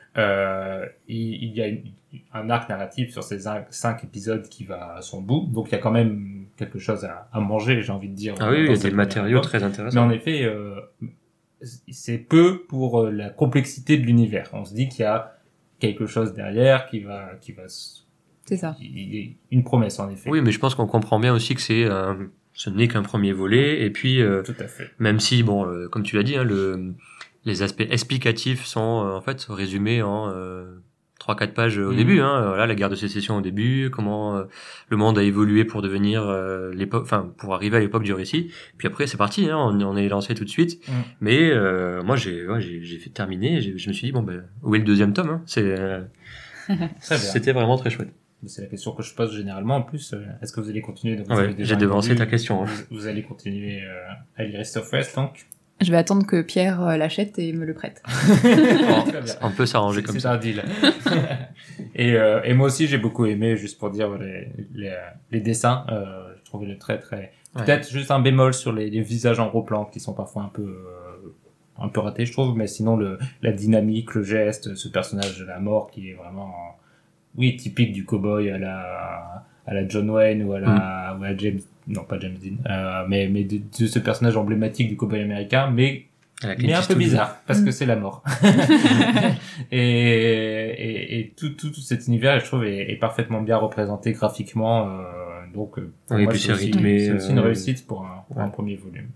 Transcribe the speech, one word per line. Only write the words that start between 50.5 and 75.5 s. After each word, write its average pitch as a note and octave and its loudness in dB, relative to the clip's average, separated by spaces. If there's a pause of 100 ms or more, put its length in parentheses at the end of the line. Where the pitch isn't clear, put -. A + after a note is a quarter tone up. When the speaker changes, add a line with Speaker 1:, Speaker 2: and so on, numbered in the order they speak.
Speaker 1:
que - -10
vous G#2+ -6
allez G#2 -6
continuer ? A2 -6
Donc, G2+ -8
vous A#2+ 0
Speaker 2:
Ouais, G2+ 4
Speaker 1:
avez G2 0
déjà G#2 0
Speaker 2:
j'ai G2+ 4
devancé G2+ 4
Speaker 1:
répondu. A#2 4
Speaker 2:
ta A2+ -2
question, A2 0
hein. G#2 -2 (220)
Speaker 1:
Vous, A2 -12
vous G#2 -10
allez G#2 -6
continuer, G2+ -8
euh, F#2+ -14 (480)
à A2+ -4
lire G#2 -8
East - -8
of A2+ -8
West, C3+ -2
donc ? - -6 (340)
Speaker 3:
Je F3 2
vais E3+ 6
attendre G3 4
que E3 2
Pierre, F3+ 0
euh, E3 2
l'achète F3 -2
et E3 -4
me D#3+ -4
le D#3+ -4
prête. - -14
Speaker 1:
<laughs> C3 6
Speaker 2:
Bon, A#3+ 8
Speaker 1:
Très - -2
bien. A2+ -6
Speaker 2:
on A#2 0
peut A2 2
s'arranger G#2 2
Speaker 1:
C'est, G2+ -2
Speaker 2:
comme G#2+ -4
Speaker 1:
c'est B2+ -2
Speaker 2:
ça. B2 2
Speaker 1:
un A#2+ 2
deal. A2 -2 (720)
<laughs> - -12
Et, A#2+ 4
euh, A2 4
et B2 2
moi C3+ 6
aussi, C#3 2
j'ai C#3 2
beaucoup A2+ 0
aimé, G#2+ 2
juste G2+ -10
pour G#2 -4
dire, G2+ -4
les, F#2+ -10 (280)
les, G2 -10 (360)
les A2+ -2
dessins. A#2+ 0
Euh, F#2+ -8
je - -20
trouvais G2+ -12
le G2 -12
trait G#2+ -6
très, G2 -14 (220)
Speaker 2:
Ouais. A#2 -6
Speaker 1:
peut-être C#3+ 2
juste C3+ -4
un C#3 4
bémol C3 6
sur B2 -4
les, G#2+ -4
les A2 0
visages A#2 0
en A2+ 0
gros A2 0
plan G#2+ -4
qui - -14
sont G#2+ -10
parfois G2+ -8
un G2 -10
peu, G#2+ -8
euh, F2+ -14 (460)
un G#2 -6
peu - -4
ratés, G#2 -2
je A#2+ -8
trouve. B2+ 0
Mais A2 0
sinon, A2+ 0
le, G2 0 (240)
la A2+ 2
dynamique, G#2+ 2
le A2 0
geste, G#2+ -2
ce - -10
personnage F#2 -4
de F#2 -14
la F#2 -12